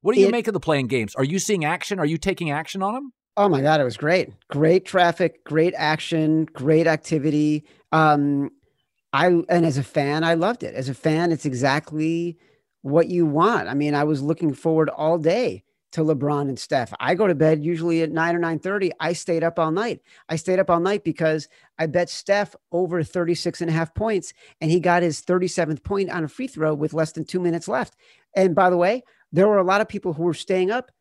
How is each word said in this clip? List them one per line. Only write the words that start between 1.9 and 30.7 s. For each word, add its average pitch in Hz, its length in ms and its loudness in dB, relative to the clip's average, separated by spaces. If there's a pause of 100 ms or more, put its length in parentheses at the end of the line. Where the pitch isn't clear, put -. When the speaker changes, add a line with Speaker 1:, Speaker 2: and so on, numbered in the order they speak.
Speaker 1:
Are 156 60 0
you 160 120 -2
taking 175 340 -4
action 165 300 -6
on 208 140 -2
'em? 269 160 -10 (260)
Speaker 2:
Oh 202 120 4
my 139 120 2
God, 151 180 4
it 143 40 2
was 120 140 -4
great. 170 320 0 (200)
Great 165 360 2
traffic, - 580 0
great 160 340 0
action, 156 680 0
great 156 420 2
activity. 151 800 0 (260)
Um, 143 580 2 (640)
I, 151 140 4
and 170 380 2
as 139 120 0
a 135 60 -2
fan, 147 400 -2
I 165 100 2
loved 190 300 -2
it. - 120 -10
As 131 140 -6
a 135 40 -6
fan, 160 380 0
it's 151 140 -4
exactly 156 920 -2 (440)
what 151 260 2
you 175 180 0
want. 156 420 0
I 117 80 -6
mean, 147 200 0
I 143 80 2
was 151 180 0
looking 156 320 -2
forward 160 360 0
all 160 280 -2
day 165 460 0 (300)
to 160 80 -4
LeBron 143 480 0
and 123 100 -8
Steph. 127 400 -4
I 143 160 0
go 208 100 0
to 180 100 2
bed 156 280 2
usually 165 380 -2
at 156 100 -2
nine 165 240 0
or 170 40 -2
nine 165 200 -2
thirty. 190 400 -2
I 160 140 -2
stayed 165 300 -2
up 165 140 -2
all 160 140 0
night. 202 300 -4 (260)
I 160 80 -4
stayed 185 240 0
up 190 100 0
all 170 120 4
night 196 240 0
because 160 420 -2 (320)
I 160 80 -2
bet 170 220 0
Steph 202 440 -2 (200)
over 175 280 -2
thirty-six 170 600 -4
and 165 80 -4
a 160 40 0
half 165 220 -4
points, 208 380 -4 (280)
and 160 80 0
he 175 120 4
got 175 220 4
his 160 180 -2
thirty-seventh 175 640 -2
point 196 280 -4
on 170 140 -4
a - 20 -10
free 254 200 -10
throw 156 260 -2
with 151 200 -4
less 156 200 -2
than 160 120 -8
two 180 140 -4
minutes 170 300 -2
left. 240 260 -4 (400)
And 190 180 4
by 180 160 6
the 180 80 2
way, 202 260 2 (280)
there 185 160 6
were 208 100 4
a 190 60 4
lot 190 180 2
of 214 60 -2
people 185 260 -6
who 156 100 -4
were 175 100 2
staying 185 360 -2
up 247 320 -4